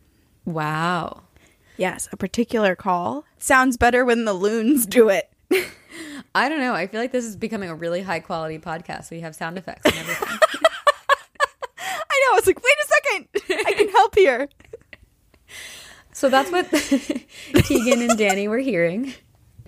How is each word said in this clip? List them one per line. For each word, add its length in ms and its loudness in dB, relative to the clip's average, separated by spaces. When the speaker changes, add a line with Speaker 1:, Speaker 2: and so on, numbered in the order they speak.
Speaker 1:
Wow. 800 -4
Speaker 2:
Yes, 360 -4
a 40 -12
particular 600 0
call. 480 -2
Sounds 380 4
better 280 4
when 200 2
the 100 0
loons 520 2
do 220 6
it. 220 0
<laughs> 840 -6
Speaker 1:
I 140 2
don't 120 -2
know. 140 0
I 120 -2
feel 140 -6
like 120 -4
this 120 -2
is 120 -12
becoming 340 -6
a 40 -10
really 280 -4
high 180 -6
quality 380 -8
podcast. 520 -12
We 100 -12
have 160 -14
sound 220 -8
effects 280 -8
and 100 0
everything. 320 -8
<laughs> 100 -8
Speaker 2:
I 480 -2
know. 60 4
I 20 4
was 120 2
like, 160 2
"Wait 200 4
a 40 -8
second. 800 -2
I 60 2
can 180 2
help 260 4
here." 380 4
<laughs> 40 -20
Speaker 1:
So 120 2
that's 240 2
what 180 0
<laughs> 960 0
Tegan 360 2
and 160 2
Danny 300 0
were 140 -2
hearing. 520 -2